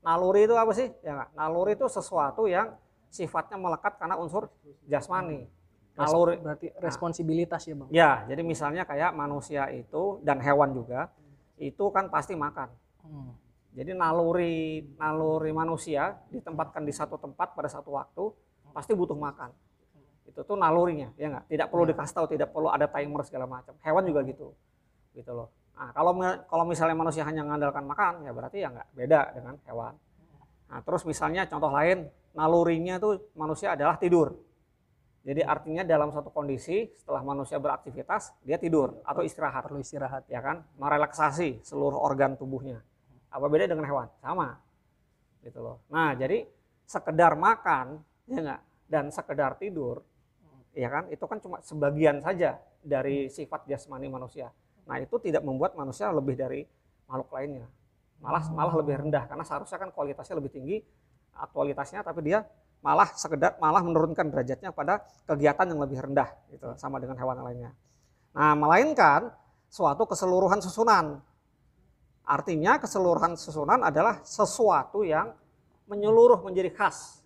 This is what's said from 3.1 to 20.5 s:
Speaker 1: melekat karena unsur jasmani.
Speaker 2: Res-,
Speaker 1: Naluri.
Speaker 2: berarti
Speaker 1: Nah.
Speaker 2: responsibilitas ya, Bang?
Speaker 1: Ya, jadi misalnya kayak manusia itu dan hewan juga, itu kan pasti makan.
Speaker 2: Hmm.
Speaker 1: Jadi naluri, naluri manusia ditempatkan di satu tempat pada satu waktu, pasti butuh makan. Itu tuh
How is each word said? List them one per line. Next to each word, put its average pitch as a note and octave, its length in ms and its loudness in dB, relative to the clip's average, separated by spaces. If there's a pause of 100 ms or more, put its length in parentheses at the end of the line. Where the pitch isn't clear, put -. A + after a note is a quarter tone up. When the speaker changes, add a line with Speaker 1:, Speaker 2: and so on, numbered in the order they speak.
Speaker 1:
melekat F#3 420 -4
karena F3+ 180 -4
unsur E3+ 320 -6 (340)
jasmani. D3 640 -4 (460)
Speaker 2:
Res-, - 100 -20
Speaker 1:
Naluri. E3+ 380 4
Speaker 2:
berarti D#3 280 -8
Speaker 1:
Nah. - 140 -12
Speaker 2:
responsibilitas E3 800 -2
ya, D#3 140 -12
Bang? C#3 160 -12
Speaker 1:
Ya, D#3+ 200 8 (140)
jadi C3+ 160 -6
misalnya E3 420 -4
kayak D3+ 300 -2
manusia C#3+ 560 -4
itu D#3 540 -6
dan C#3+ 160 2
hewan C#3+ 320 4
juga, B2+ 400 -8 (440)
itu D3+ 360 -8
kan F#3+ 180 0
pasti F3 240 -4
makan. C#3+ 380 -8 (300)
Speaker 2:
Hmm. C#3 340 -16 (360)
Speaker 1:
Jadi C3+ 220 -10
naluri, E3 880 0 (120)
naluri D#3 560 0
manusia D#3+ 640 -2 (120)
ditempatkan D#3+ 560 -8
di D3 80 -4
satu D3+ 240 -6
tempat D3+ 380 -6
pada D3 140 -8
satu C#3+ 240 -12
waktu, C#3 320 -8 (460)
pasti D3 220 -6
butuh F3 240 0
makan. C#3+ 360 -10 (720)
Itu - 200 -16
tuh G3+ 120 -4